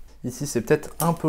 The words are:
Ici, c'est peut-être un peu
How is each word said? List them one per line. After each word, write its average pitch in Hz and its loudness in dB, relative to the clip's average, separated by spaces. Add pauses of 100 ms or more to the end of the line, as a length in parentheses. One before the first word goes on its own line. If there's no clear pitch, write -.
(240)
Ici, - -4
c'est - 0
peut-être - 2 (100)
un 165 4
peu 160 0